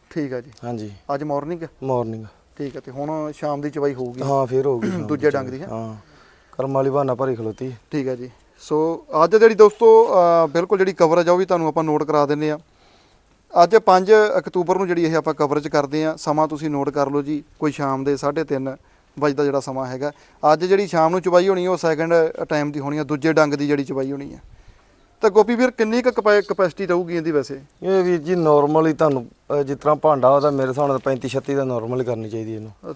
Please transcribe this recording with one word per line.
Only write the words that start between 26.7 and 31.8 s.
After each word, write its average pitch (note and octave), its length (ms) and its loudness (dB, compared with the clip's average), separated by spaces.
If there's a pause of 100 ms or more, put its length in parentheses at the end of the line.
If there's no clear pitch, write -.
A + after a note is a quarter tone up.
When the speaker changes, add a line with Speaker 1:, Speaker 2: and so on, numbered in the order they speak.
Speaker 1:
ਰਹੂਗੀ F3 280 -2
ਇਹਦੀ E3 160 -4
ਵੈਸੇ? C#3 300 -4 (220)
Speaker 2:
ਇਹ F#3+ 200 2
ਵੀਰ F3 140 0
ਜੀ E3 180 -4
ਨਾਰਮਲ D#3 520 4
ਹੀ D#3+ 60 0
ਤੁਹਾਨੂੰ, C#3 340 0 (320)
ਅ, C#3+ 40 -2
ਜਿਸ C3+ 140 -6
ਤਰ੍ਹਾਂ D3+ 180 0
ਭਾਂਡਾ C#3 340 2
ਉਹਦਾ, C#3+ 220 4
ਮੇਰੇ C3+ 180 -2
ਹਿਸਾਬ C#3+ 180 -2
ਨਾਲ C3+ 120 -2
ਪੈਂਤੀ C3+ 280 -4
ਛੱਤੀ C3+ 280 -4
ਦਾ C#3 80 -2
ਨਾਰਮਲ B2 360 -4